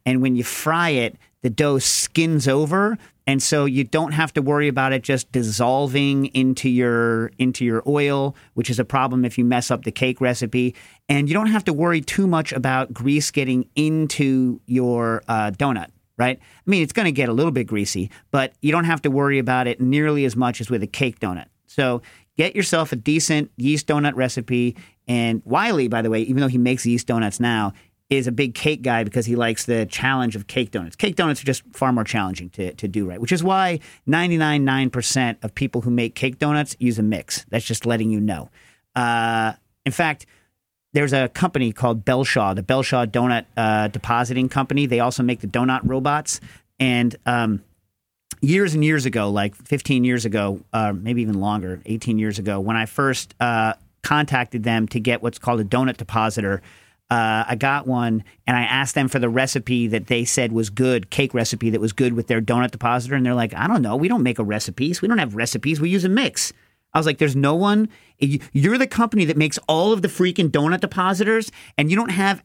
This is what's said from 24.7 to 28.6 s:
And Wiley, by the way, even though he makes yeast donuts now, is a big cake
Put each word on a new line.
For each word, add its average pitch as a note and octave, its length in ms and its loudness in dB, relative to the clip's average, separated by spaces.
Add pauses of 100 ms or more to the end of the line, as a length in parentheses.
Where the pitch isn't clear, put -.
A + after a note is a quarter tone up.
And A#2 380 0
Wiley, D#3 440 0
by A2+ 140 0
the A2+ 80 0
way, A2 120 2
even B2+ 180 0
though C#3 80 2
he B2 100 0
makes B2 280 2
yeast A#2+ 200 0
donuts A2+ 340 0
now, A2+ 320 0 (380)
is C3+ 160 2
a B2 60 0
big A#2+ 220 0
cake D3+ 280 -2